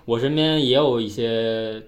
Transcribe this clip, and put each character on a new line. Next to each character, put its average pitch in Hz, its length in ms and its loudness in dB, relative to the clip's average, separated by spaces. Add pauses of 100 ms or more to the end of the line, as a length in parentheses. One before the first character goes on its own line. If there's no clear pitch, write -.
我 117 120 0
身 135 160 0
边 156 320 2
也 123 80 4
有 135 240 4
一 113 80 -2
些 113 800 -4